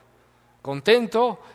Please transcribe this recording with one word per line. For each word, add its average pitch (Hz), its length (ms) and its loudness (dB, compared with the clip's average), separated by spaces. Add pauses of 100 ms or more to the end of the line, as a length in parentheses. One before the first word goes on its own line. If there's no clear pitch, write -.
(600)
contento, 220 800 0 (140)